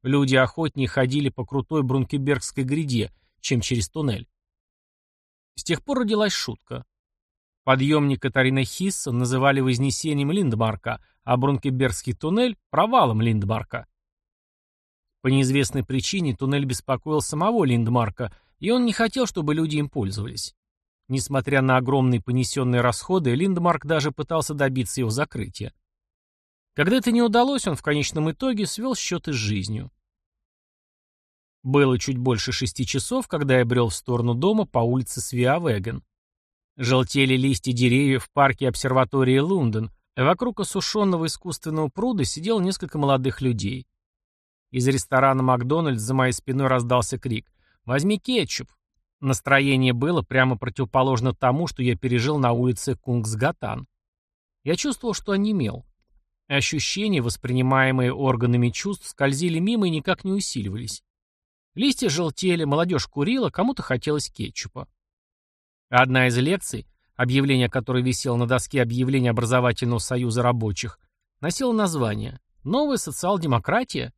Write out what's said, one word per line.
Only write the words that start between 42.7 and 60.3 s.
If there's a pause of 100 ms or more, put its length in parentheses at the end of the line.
молодых
людей. (840)
Из
ресторана
«Макдональдс»
за
моей
спиной
раздался
крик: (320)
«Возьми
кетчуп!». (480)
Настроение
было
прямо
противоположно
тому,
что
я
пережил
на
улице
Кунгсгатан. (760)
Я
чувствовал,
что
онемел. (600)
Ощущения,
воспринимаемые
органами
чувств,
скользили
мимо
и
никак
не